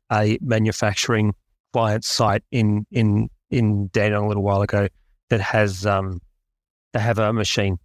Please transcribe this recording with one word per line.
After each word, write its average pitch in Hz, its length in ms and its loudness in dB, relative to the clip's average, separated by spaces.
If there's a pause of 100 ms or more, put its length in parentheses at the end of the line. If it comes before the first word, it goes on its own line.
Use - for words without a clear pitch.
(100)
a 107 300 2
manufacturing 110 960 0 (400)
client 113 320 0
site 107 440 0
in, 104 400 0
in, 110 380 0 (220)
in 104 380 0
Dandenong 104 360 0
a 107 40 0
little 104 140 -2
while 101 200 2
ago 101 260 0 (400)
that 113 140 0
has, 98 420 0
um, 95 360 -2 (720)
they 117 80 -2
have 110 180 0
a 107 140 2
machine 101 520 0